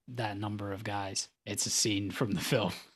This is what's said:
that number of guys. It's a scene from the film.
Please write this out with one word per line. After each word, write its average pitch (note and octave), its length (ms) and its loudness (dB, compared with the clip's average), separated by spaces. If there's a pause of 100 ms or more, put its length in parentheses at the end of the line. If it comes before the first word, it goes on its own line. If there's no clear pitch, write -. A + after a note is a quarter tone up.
that A2 280 -4
number G#2 360 -4
of G#2 100 -6
guys. G2+ 460 -4 (160)
It's G#2+ 200 -2
a - 40 0
scene G2+ 420 2
from G#2+ 200 0
the D#3 100 2
film. G2+ 320 2 (220)